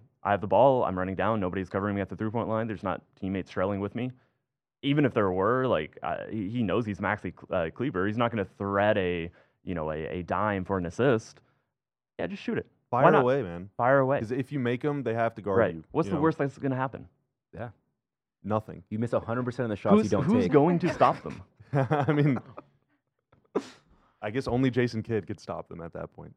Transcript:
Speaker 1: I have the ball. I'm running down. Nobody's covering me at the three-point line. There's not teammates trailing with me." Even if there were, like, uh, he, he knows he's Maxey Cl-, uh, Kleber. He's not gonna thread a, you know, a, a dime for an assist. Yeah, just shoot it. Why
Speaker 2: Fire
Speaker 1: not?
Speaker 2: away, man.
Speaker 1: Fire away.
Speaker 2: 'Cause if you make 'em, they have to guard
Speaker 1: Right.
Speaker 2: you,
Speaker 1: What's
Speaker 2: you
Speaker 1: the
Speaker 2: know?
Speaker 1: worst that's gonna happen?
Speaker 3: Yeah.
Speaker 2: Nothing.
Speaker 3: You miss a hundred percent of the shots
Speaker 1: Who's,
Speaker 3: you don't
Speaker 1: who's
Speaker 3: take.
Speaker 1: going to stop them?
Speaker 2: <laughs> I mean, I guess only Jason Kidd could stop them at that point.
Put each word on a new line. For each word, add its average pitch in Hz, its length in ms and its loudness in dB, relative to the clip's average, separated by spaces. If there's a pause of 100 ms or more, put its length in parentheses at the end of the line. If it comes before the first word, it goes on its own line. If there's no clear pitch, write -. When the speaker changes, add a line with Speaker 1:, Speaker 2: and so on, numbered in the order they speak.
(240)
Speaker 1:
I 98 80 2
have 101 80 2
the 104 80 -6
ball. 120 380 6
I'm 92 120 -2
running 92 180 -2
down. 101 260 0
Nobody's 92 280 -2
covering 101 240 -2
me 101 80 -2
at 92 80 -4
the 95 60 -12
three-point 107 320 -4
line. 110 200 -2
There's 101 160 -8
not 92 180 -4 (180)
teammates 95 320 -4
trailing 98 300 -2
with 101 140 -6
me." 127 160 -6 (680)
Even 143 220 2
if 120 100 2
there 101 180 2
were, 113 360 2
like, 80 360 0
uh, - 160 -4 (120)
he, 104 180 -6
he 120 140 -2
knows 104 220 0
he's 98 160 -6
Maxey 101 360 -2
Cl-, 90 280 -2
uh, 82 40 -4
Kleber. 101 380 -4
He's 107 100 -4
not 120 140 2
gonna 107 140 -2 (120)
thread 101 400 2
a, 87 320 -2 (360)
you 92 100 -6
know, 78 160 -4
a, 78 280 -6
a - 40 -6
dime 95 400 -2
for 95 140 -2
an 90 80 -4
assist. 113 560 -2 (760)
Yeah, - 100 -6
just 190 140 -10
shoot 220 160 -6
it. - 100 -6 (240)
Why 123 100 2
Speaker 2:
Fire 147 100 8
Speaker 1:
not? 156 120 6
Speaker 2:
away, 131 180 2
man. 90 340 -8
Speaker 1:
Fire 131 240 4
away. 135 200 2
Speaker 2:
'Cause 110 120 -4
if 131 220 -4
you 143 60 -4
make 120 260 -2
'em, 143 180 -4
they 113 120 -2
have 117 200 -2
to 107 60 -14
guard 95 160 0
Speaker 1:
Right. 98 180 2
Speaker 2:
you, 80 160 -12
Speaker 1:
What's 165 140 0
Speaker 2:
you 196 60 -4
Speaker 1:
the 185 40 -2
Speaker 2:
know? 143 60 -2
Speaker 1:
worst 160 160 2
that's 139 200 -2
gonna 135 200 -2
happen? - 320 -6 (440)
Speaker 3:
Yeah. - 160 -10 (800)
Speaker 2:
Nothing. 98 440 -2
Speaker 3:
You 110 80 -4
miss 117 140 -2
a 117 60 2
hundred 117 240 -4
percent 120 200 -4
of 117 80 -4
the 104 40 -4
shots 107 200 4
Speaker 1:
Who's, 220 100 6
Speaker 3:
you - 60 -2
don't 101 120 2
Speaker 1:
who's 226 200 4
Speaker 3:
take. 208 80 0
Speaker 1:
going 151 260 6
to 165 160 0
stop - 300 4
them? - 180 -10 (160)
Speaker 2:
<laughs> - 160 -20
I 139 400 2
mean, 147 240 2 (1800)
I 107 100 -6
guess 131 160 -4
only 127 240 2
Jason 117 320 0
Kidd 107 240 -2
could - 120 -10
stop 82 280 -10
them 85 140 -14
at 82 120 -12
that 82 200 -10
point. - 240 -18